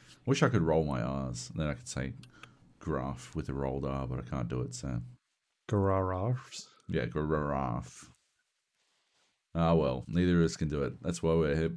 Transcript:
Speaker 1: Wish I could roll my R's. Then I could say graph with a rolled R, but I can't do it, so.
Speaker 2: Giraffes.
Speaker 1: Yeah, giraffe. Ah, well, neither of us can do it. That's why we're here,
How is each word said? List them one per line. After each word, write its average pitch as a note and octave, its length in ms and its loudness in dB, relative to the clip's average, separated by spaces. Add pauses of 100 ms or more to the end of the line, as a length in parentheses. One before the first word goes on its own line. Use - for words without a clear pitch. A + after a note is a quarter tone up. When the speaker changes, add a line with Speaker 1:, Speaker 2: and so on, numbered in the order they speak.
(260)
Speaker 1:
Wish C3 180 2
I C3 60 6
could A2 120 4
roll D#2+ 240 6
my C2+ 160 -2
R's. C2 540 -4
Then D2+ 120 -2
I D2 60 -2
could - 140 -12
say C2 260 -6 (680)
graph C2+ 560 -6
with D#2 140 -4
a C#2 40 -4
rolled C2+ 320 -2
R, C2+ 220 -4
but B1+ 120 -6
I - 20 -6
can't A#1+ 260 -6
do B1 140 -4
it, - 140 -8
so. B1+ 260 -4 (680)
Speaker 2:
Giraffes. G2 1000 0 (200)
Speaker 1:
Yeah, D2+ 180 0
giraffe. C#2+ 1040 -2 (1500)
Ah, E2 180 4
well, C2 340 2
neither F2 320 4
of E2 60 6
us E2 120 0
can D#2+ 100 -2
do C#2+ 160 -2
it. - 180 -6
That's E2+ 220 -4
why E2 100 4
we're D#2 220 4
here, E2 220 2